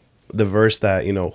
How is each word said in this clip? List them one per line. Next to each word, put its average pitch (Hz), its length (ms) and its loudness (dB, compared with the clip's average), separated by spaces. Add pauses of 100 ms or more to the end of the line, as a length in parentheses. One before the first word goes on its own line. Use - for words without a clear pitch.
(340)
the 107 120 0
verse 107 340 2
that, 95 260 0
you 98 80 -2
know, 92 220 -2